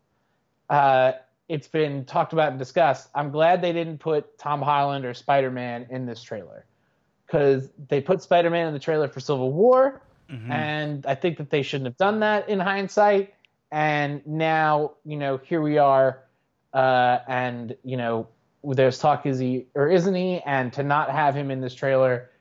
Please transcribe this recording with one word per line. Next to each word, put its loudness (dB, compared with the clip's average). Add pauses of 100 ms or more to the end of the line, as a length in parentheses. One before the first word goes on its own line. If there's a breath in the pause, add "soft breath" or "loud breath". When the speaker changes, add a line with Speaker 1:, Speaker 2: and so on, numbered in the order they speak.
(680)
Speaker 1:
uh, 4 (360)
it's -8
been -2
talked -2
about 2
and -10
discussed, 0
I'm -4
glad 2
they 0
didn't -6
put -4
Tom -4
Holland 0
or -8
Spider-Man -2
in -8
this -12
trailer. -14 (640)
'Cause 2 (180)
they 0
put -2
Spider-Man 2
in -6
the -8
trailer 0
for -12
Civil -2
War, 4 (300)
Speaker 2:
Mm-hmm. -12
Speaker 1:
and -4
I -2
think -2
that -10
they 0
shouldn't -6
have -8
done 0
that 0
in -2
hindsight. 0 (360)
And -2
now, 0 (120)
you -10
know, -2
here -4
we 0
are, 4 (520)
uh, 2 (100)
and, -6
you -6
know, -4 (360)
there's 2
talk, 0
is -2
he -4
or 2
isn't 2
he? -2
And -2
to -6
not 0
have 0
him -4
in -6
this -8
trailer 0 (100)